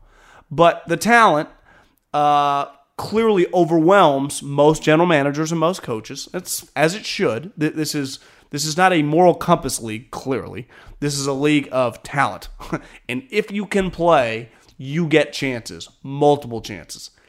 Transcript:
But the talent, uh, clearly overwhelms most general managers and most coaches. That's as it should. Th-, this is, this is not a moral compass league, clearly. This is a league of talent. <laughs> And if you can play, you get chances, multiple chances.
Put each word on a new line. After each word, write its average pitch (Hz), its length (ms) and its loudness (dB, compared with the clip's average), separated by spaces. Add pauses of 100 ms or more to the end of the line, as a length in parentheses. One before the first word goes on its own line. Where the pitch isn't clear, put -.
(500)
But 160 380 2
the 165 100 -2
talent, 202 520 4 (640)
uh, 143 520 2 (320)
clearly 208 560 2
overwhelms 160 880 4
most 143 400 2
general 160 260 4
managers 151 440 0
and 170 80 -2
most 170 240 -2
coaches. 117 480 -10
That's - 440 -10
as 160 200 0
it 214 100 -12
should. 147 540 -4
Th-, 151 140 -2
this 151 200 -4
is, 139 260 -6 (300)
this 143 160 -6
is 156 100 -6
not 185 180 4
a 160 100 2
moral 160 320 4
compass 160 460 -2
league, 113 280 -10
clearly. 104 580 -8 (320)
This 143 180 -4
is 139 100 -4
a 139 60 -2
league 143 380 2
of 123 320 -2
talent. 117 460 -4 (220)
<laughs> 147 100 -6 (260)
And 127 220 -8
if 208 220 -2
you 202 140 -6
can 190 260 -2
play, 127 580 2 (280)
you 147 300 -4
get 147 240 4
chances, 117 580 -8 (140)
multiple 139 580 0
chances. - 500 -16 (180)